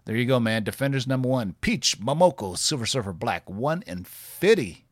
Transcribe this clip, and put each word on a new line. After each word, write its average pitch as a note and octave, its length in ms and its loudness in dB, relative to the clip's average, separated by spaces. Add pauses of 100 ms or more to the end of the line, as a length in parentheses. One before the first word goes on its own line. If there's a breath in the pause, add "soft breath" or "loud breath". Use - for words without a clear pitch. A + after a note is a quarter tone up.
there G#2+ 120 -4
you A#2+ 100 2
go, B2+ 120 4
man. A2+ 240 2
Defenders C3+ 440 -2
number C3 220 0
one, A#2 320 0
Peach - 380 0
Momoko C3 580 2
Silver A#2+ 300 -2
Surfer G2+ 260 -2
Black, F2+ 360 -4
one C#3 380 -2
in F2+ 180 -8
fifty E3+ 880 0